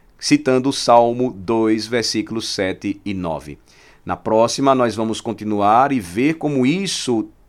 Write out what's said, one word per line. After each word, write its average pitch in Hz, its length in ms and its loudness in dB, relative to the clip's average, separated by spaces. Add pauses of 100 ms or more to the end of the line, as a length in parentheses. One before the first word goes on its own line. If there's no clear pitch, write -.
(200)
citando 131 480 2
o 139 60 0
Salmo 120 580 2
dois, 110 560 0
versículos 113 640 -4
sete 95 560 -4
e 104 80 -6
nove. 76 440 -8 (480)
Na 90 120 -6
próxima, 117 580 2
nós 120 200 0
vamos 110 260 -4
continuar 107 720 2
e 131 80 0
ver 104 320 -2
como 147 320 0
isso 131 640 -2 (200)